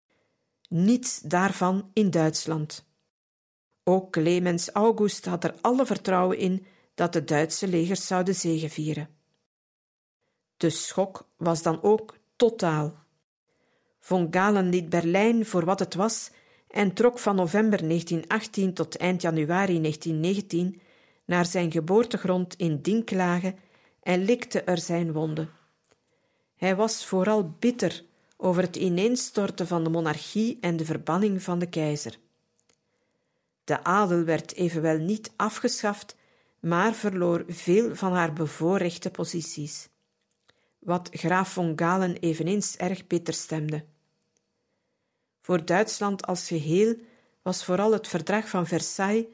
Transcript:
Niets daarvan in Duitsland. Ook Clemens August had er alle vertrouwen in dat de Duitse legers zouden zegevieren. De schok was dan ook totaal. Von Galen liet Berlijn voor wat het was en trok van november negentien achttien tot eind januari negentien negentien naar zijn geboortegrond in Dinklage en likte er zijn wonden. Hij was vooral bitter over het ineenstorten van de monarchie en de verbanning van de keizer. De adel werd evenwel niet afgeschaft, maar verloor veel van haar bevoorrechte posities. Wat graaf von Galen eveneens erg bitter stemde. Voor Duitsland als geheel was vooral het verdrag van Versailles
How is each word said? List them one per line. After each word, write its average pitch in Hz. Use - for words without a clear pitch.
Niets 208
daarvan 185
in 208
Duitsland. 156
Ook 185
Clemens 175
August 208
had 175
er 165
alle 254
vertrouwen 185
in 185
dat 170
de 165
Duitse 160
legers 175
zouden 180
zegevieren. 156
De 165
schok -
was 165
dan 160
ook 214
totaal. 165
Von 180
Galen 190
liet 175
Berlijn 190
voor -
wat 185
het -
was 208
en 202
trok 240
van 202
november 190
negentien 165
achttien 196
tot 156
eind 180
januari 170
negentien 156
negentien 180
naar 175
zijn 175
geboortegrond 180
in 156
Dinklage 185
en 180
likte 233
er 180
zijn 170
wonden. 156
Hij 185
was 220
vooral 190
bitter 233
over 185
het 180
ineenstorten 190
van 170
de 160
monarchie 165
en 175
de 160
verbanning 185
van 175
de 175
keizer. 151
De -
adel 175
werd 160
evenwel 160
niet 196
afgeschaft, 214
maar 180
verloor 175
veel 185
van 185
haar 170
bevoorrechte 170
posities. -
Wat 180
graaf 180
von 170
Galen 180
eveneens 170
erg 180
bitter 175
stemde. 151
Voor 175
Duitsland 202
als 180
geheel 175
was 185
vooral 196
het 214
verdrag 202
van 180
Versailles 196